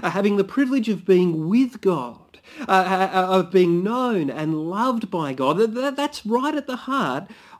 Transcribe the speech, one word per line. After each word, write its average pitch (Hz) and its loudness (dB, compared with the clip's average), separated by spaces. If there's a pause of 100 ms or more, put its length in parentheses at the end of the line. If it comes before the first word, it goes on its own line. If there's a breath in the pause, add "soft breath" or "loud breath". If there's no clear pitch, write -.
uh, 170 -2
having 202 0
the 196 2
privilege 254 -2
of 185 -6
being 175 2
with 240 0
God, 135 -4 (220 loud breath)
uh, 269 -6
uh, 185 2
uh, 190 2
of 180 -2
being 175 4
known 220 0
and 156 -4
loved 226 -2
by 160 -2
God. 135 0
That, 220 0
that, 269 -4
that's 285 -6
right 262 -2
at 294 -6
the 254 -6
heart 196 -4 (320 loud breath)